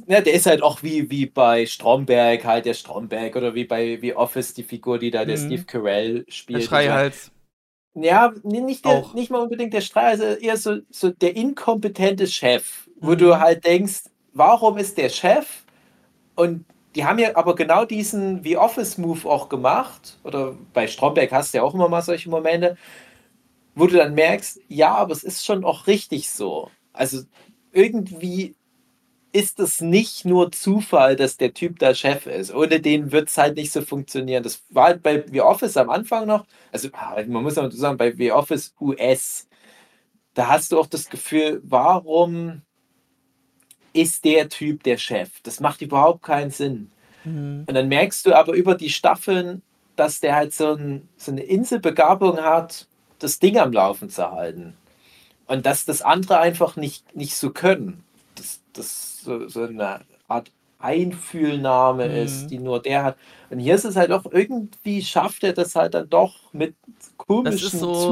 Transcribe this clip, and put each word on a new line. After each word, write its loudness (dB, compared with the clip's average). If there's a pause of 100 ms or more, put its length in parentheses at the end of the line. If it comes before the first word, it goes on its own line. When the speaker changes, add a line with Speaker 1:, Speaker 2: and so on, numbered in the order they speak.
Speaker 1:
ne, 4
der 4
ist 2
halt 4
auch 0
wie, -4
wie -2
bei 2
Stromberg 2
halt 0
der -2
Stromberg -10
oder -4
wie -4
bei -4
The -6
Office -4
die -14
Figur, -6
die -4
da -2
der -4
Speaker 2:
Mhm. -6
Speaker 1:
Steve -6
Carell -4
spielt -10
Speaker 2:
Der -6
Speaker 1:
und 2
so. 0
Speaker 2:
Schreihals. -6 (640)
Speaker 1:
Ja, 4 (100)
nee, -4
nicht -6
der, 4
Speaker 2:
Auch. 0
Speaker 1:
nicht -6
mal -2
unbedingt -4
der 0
Schreihals, 0
eher -2
so, -4 (120)
so -2
der 0
inkompetente 0
Chef, -2 (120)
wo 2
Speaker 2:
Mhm. 4
Speaker 1:
du 8
halt 4
denkst, 2 (300)
warum 6
ist -6
der 0
Chef? 0 (720)
Und 0 (320)
die -2
haben 2
ja 2
aber 2
genau 4
diesen -4
The 0
Office-Move -2
auch -2
gemacht, -2
oder -6 (180)
bei 2
Stromberg 0
hast -2
du 0
ja 4
auch 0
immer 2
mal 0
solche -6
Momente, 0 (1000)
wo 4
du 4
dann 4
merkst, 0
ja, 4
aber 0
es -8
ist -10
schon -2
auch -4
richtig -2
so. -8 (220)
Also -6 (500)
irgendwie 0 (800)
ist -2
es -2
nicht 0
nur 2
Zufall, 2
dass -2
der -2
Typ -6
da 4
Chef -2
ist. -8
Ohne 2
den 0
wird's 0
halt 4
nicht -8
so -2
funktionieren. -4
Das -10
war 6
halt 2
bei 0
The 0
Office 2
am 2
Anfang -2
noch, 0 (260)
also, -10
ah, -12 (120)
man -4
muss -2
ja -2
sagen, -4
bei 2
The 0
Office -2
U -2
S, -2 (840)
da -2
hast 2
du 4
auch -2
das -10
Gefühl, -2
warum 0 (1300)
ist 0
der 4
Typ -6
der 0
Chef? -6
Das -12
macht -2
überhaupt 2
keinen -2
Sinn. -8 (340)
Speaker 2:
Mhm. -10
Speaker 1:
Und -6
dann 2
merkst 0
du 6
aber 6
über 2
die -8
Staffeln, -2 (340)
dass 0
der 2
halt 0
so 0
ein, -8
so -10
eine -6
Inselbegabung 2
hat, -2 (300)
das -6
Ding 4
am 2
Laufen 0
zu -4
halten. -10 (720)
Und -4
dass 0
das -4
andere 2
einfach 0
nicht, -10
nicht -8
so -4
können. -2 (320)
Dass -16 (140)
das -14
so, -8
so -8
eine -8 (260)
Art -6 (260)
Einfühlnahme 0
Speaker 2:
Mhm. -6
Speaker 1:
ist, -6
die -10
nur -6
der -2
hat. -4 (320)
Und -8
hier 4
ist -2
es -6
halt 2
auch, -2
irgendwie -2
schafft -2
er 0
das -4
halt 2
dann -4
doch 0
mit -6 (400)
komischen -2
Speaker 2:
so, -4 (180)